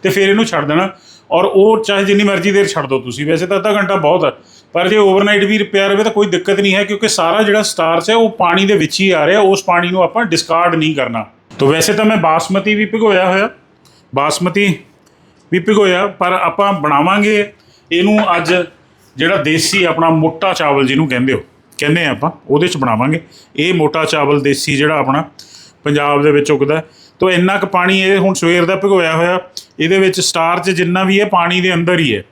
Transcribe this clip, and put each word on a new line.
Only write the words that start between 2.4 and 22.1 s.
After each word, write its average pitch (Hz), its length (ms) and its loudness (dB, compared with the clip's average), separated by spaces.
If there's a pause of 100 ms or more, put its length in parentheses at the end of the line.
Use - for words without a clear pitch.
ਦੇਰ 196 160 2
ਛੱਡ 143 200 -4
ਦਿਓ 135 120 -2
ਤੁਸੀਂ, 127 260 -8
ਵੈਸੇ 165 220 -2
ਤਾਂ 196 100 -2
ਅੱਧਾ 208 160 -2
ਘੰਟਾ 196 220 0
ਬਹੁਤ 180 300 2
ਹੈ, 131 60 0 (420)
ਪਰ 175 140 0
ਜੇ 214 100 2
ਓਵਰਨਾਈਟ 202 460 2
ਵੀ 208 140 0
ਪਿਆ 196 300 0
ਰਵੇ 202 160 0
ਤਾਂ 214 80 0
ਕੋਈ 208 160 0
ਦਿੱਕਤ 180 320 -2
ਨਹੀਂ 196 160 2
ਹੈ, 202 80 0
ਕਿਉਂਕਿ 202 240 -4
ਸਾਰਾ 196 340 0
ਜਿਹੜਾ 208 200 2
ਸਟਾਰਚ 165 480 -2
ਹੈ, 220 60 2
ਉਹ 226 140 2
ਪਾਣੀ 185 360 0
ਦੇ 202 80 2
ਵਿੱਚ 160 280 -2
ਹੀ 190 100 2
ਆ 156 140 2
ਰਿਹਾ, 190 140 2
ਉਸ 196 240 2
ਪਾਣੀ 175 260 0
ਨੂੰ 185 140 0
ਆਪਾਂ 214 220 -2
ਡਿਸਕਾਰਡ 165 500 -2
ਨਹੀਂ 156 200 -2
ਕਰਨਾ। 117 300 -4 (340)
ਤਾਂ 139 80 2
ਵੈਸੇ 160 260 0
ਤਾਂ 214 120 0
ਮੈਂ 220 120 2
ਬਾਸਮਤੀ 190 580 0
ਵੀ 214 100 -2
ਭਿਗੋਇਆ 208 460 0
ਹੋਇਆ, 196 180 0 (680)
ਬਾਸਮਤੀ 165 640 0 (720)
ਵੀ 180 80 0
ਭਿਗੋਇਆ, 196 480 2
ਪਰ 180 260 -2
ਆਪਾਂ 190 400 0
ਬਣਾਵਾਂਗੇ 190 800 0 (380)
ਇਹਨੂੰ 190 440 2
ਅੱਜ, 170 200 0 (640)
ਜਿਹੜਾ 165 180 0
ਦੇਸੀ 156 480 -2
ਆਪਣਾ 165 260 0
ਮੋਟਾ 165 440 0
ਚਾਵਲ 143 340 0
ਜਿਹਨੂੰ 139 220 0
ਕਹਿੰਦੇ 127 240 0
ਹੋ, 107 100 -4 (340)
ਕਹਿੰਦੇ 156 280 0
ਆ 139 60 -2